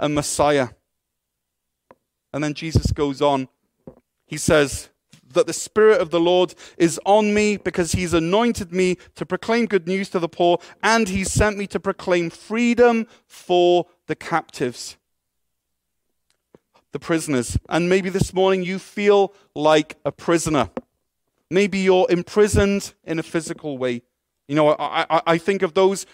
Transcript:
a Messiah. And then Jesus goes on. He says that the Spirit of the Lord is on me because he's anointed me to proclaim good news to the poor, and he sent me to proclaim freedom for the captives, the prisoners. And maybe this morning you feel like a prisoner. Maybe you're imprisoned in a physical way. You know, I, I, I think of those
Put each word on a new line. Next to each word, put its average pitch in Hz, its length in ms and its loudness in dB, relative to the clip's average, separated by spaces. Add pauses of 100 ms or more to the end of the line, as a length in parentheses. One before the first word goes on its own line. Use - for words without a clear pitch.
a 147 80 0
Messiah. 147 640 0 (1600)
And 139 100 -6
then 147 120 -4
Jesus - 380 -2
goes 139 300 -4
on. 139 260 0 (760)
He 156 100 -10
says 151 520 0 (440)
that 156 140 2
the 160 60 -6
Spirit 214 480 2
of 160 100 -6
the 170 100 0
Lord 180 340 2 (220)
is 165 280 0
on 208 280 4
me 208 240 2
because 175 360 -4
he's 175 200 -4
anointed 180 600 0
me 180 240 0 (180)
to - 100 -10
proclaim 226 420 -2
good 180 200 -2
news 190 240 -4
to 190 80 -2
the 165 100 -4
poor, 175 300 2 (240)
and 220 260 2
he 190 160 -4
sent 208 320 0
me 202 120 -6
to 185 120 -6
proclaim 180 480 -2
freedom 233 800 0 (200)
for 175 600 2 (220)
the 156 80 -6
captives, - 800 -6 (1900)
the 147 80 -10
prisoners. 156 580 -2 (120)
And 170 200 -2
maybe 190 220 0
this 185 240 -2
morning 190 280 2
you 185 160 -6
feel 202 560 2 (200)
like 156 500 2
a 143 80 -4
prisoner. 156 560 -2 (800)
Maybe 196 300 0
you're 185 320 4
imprisoned 202 840 0 (120)
in 160 140 -6
a 156 40 -4
physical 160 560 -8
way. 123 240 -4 (460)
You 143 80 -4
know, 151 220 4
I, 151 300 -4
I, 160 180 0
I 165 120 2
think 196 240 -4
of 165 120 -2
those 190 400 0